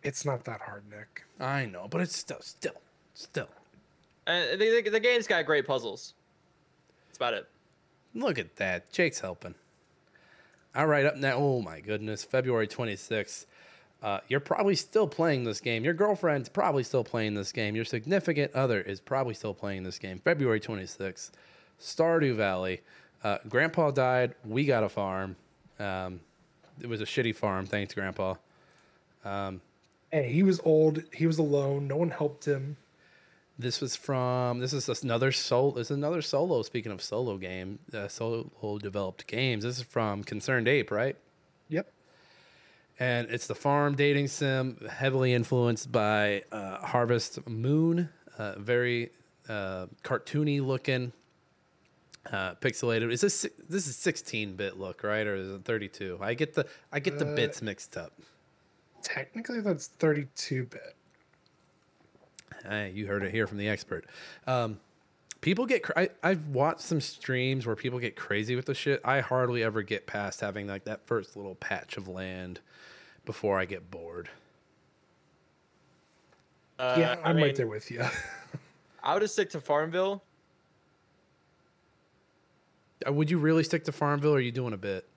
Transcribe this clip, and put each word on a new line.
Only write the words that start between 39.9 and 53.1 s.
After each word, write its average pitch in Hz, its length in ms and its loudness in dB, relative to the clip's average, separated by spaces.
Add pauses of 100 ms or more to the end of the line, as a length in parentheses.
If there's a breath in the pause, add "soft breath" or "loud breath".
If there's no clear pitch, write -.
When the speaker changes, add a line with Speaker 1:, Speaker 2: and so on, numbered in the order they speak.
Speaker 2:
Concerned 117 460 0
Ape, 135 200 4
right? 120 280 0 (500)
Speaker 1:
Yep. 160 240 -4 (1080 soft breath)
Speaker 2:
And 120 300 2
it's 117 180 -4
the - 80 -4
farm 143 400 2
dating 143 340 4
sim, 131 480 0 (120)
heavily 131 440 2
influenced 120 580 2
by, 104 520 4 (100)
uh, 98 320 -6
Harvest 120 600 0
Moon, 156 600 2 (300)
uh, 101 200 -6
very, 120 540 0 (380)
uh, 95 380 -4 (180)
cartoony 143 600 0
looking, 127 460 -2 (1200)
uh, 95 240 -4
pixelated. 117 560 0